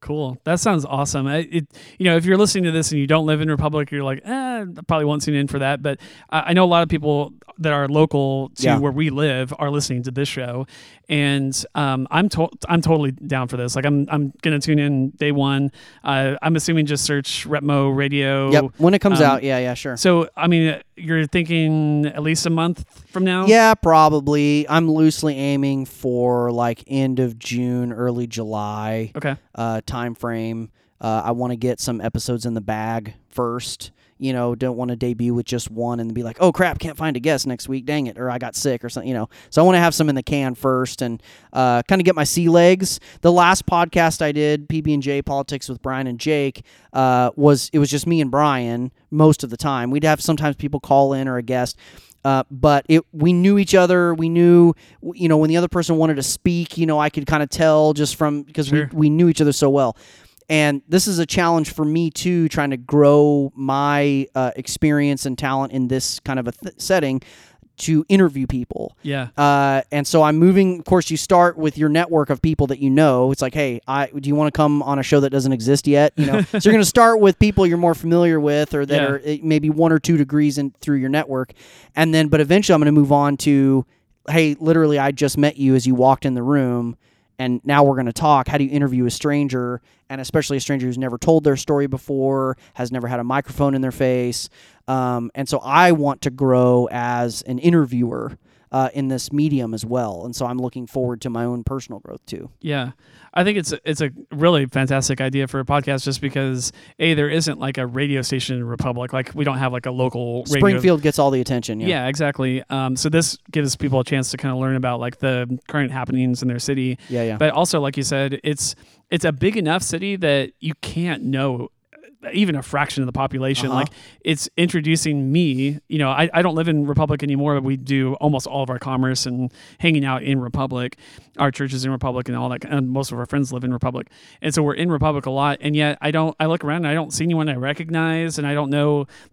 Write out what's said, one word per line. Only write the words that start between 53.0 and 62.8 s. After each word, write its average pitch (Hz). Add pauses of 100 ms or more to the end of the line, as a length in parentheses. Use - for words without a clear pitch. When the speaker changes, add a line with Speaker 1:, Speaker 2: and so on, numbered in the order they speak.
Speaker 2:
we 165
knew 196
each 196
other. 180
We 165
knew, 170 (300)
w-, 175
you 165
know, 160
when 156
the 165
other 175
person 170
wanted 160
to 135
speak, 170
you 165
know, 156
I 151
could 143
kinda 147
tell 156
just 147
from, 147
because 147
Speaker 1:
Sure. 147
Speaker 2:
we, 160
we 151
knew 170
each 160
other 147
so 139
well. 135 (540)
And 147
this 185
is 190
a 165
challenge 170
for 156
me 160
too, 170
trying 143
to 135
grow 147